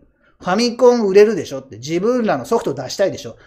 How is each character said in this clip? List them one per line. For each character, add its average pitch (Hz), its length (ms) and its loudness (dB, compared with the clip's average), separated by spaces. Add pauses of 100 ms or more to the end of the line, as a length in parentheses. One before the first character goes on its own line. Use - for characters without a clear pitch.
(400)
フ - 60 -14
ァ 180 100 -2
ミ 240 220 -2
コ 247 180 6
ン 226 120 0
売 190 80 2
れ 208 100 10
る 220 100 -2
で 147 120 -6
し 139 60 -12
ょ 131 80 -10
っ - 60 -20
て、 101 120 -18
自 156 200 -4
分 233 260 0
ら 170 120 0
の - 80 -8
ソ 233 140 0
フ - 40 -10
ト 147 120 -4
出 156 160 -10
し - 40 -12
た 196 120 0
い 160 40 -2
で 131 60 -12
し - 80 -14
ょ。 113 220 -16